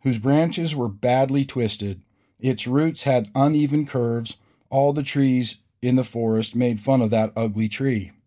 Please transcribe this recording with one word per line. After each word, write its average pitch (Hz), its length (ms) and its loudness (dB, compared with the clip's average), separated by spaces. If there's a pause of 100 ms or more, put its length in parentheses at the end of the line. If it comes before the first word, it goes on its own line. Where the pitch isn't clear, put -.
whose 123 180 0
branches 156 560 0
were 123 120 -2
badly 131 560 0
twisted. 104 580 -4 (380)
Its 123 280 -2
roots 156 340 0
had 127 320 0
uneven 147 540 2
curves. 117 500 -2 (320)
All 143 240 2
the 147 80 -4
trees 131 600 0 (200)
in 123 140 2
the 127 80 2
forest 113 520 -2
made 120 240 0
fun 135 220 2
of 110 80 0
that 110 260 0
ugly 110 320 -2
tree. 110 440 -4 (160)